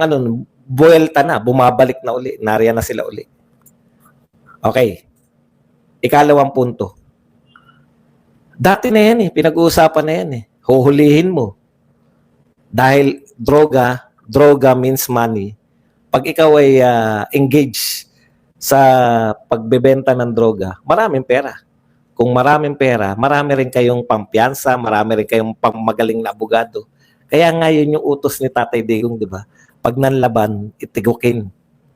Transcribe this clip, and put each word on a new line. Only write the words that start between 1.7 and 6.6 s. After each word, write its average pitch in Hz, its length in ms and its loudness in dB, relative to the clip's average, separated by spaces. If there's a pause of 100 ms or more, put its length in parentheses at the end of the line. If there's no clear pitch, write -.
na 120 80 -6
uli. 127 240 -10
Nariyan 113 400 0
na 123 80 -6
sila 113 240 -8
uli. - 160 -16 (1400)
Okay. 107 400 0 (960)
Ikalawang 143 560 2
punto. 120 400 -4 (1600)